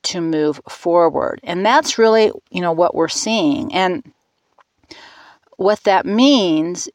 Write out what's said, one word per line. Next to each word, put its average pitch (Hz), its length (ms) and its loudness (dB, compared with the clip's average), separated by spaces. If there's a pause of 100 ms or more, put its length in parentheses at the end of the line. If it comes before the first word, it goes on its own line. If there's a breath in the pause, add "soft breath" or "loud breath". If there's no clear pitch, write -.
to - 160 -6
move 151 480 -2
forward. 165 760 0
And 180 220 -4
that's 277 320 0
really, 220 340 4 (200)
you 180 80 -6
know, 175 140 -2
what 170 220 0
we're 165 120 0
seeing. 156 640 -4
And 185 300 -2 (1500 loud breath)
what 202 280 0
that 190 220 2
means 185 880 2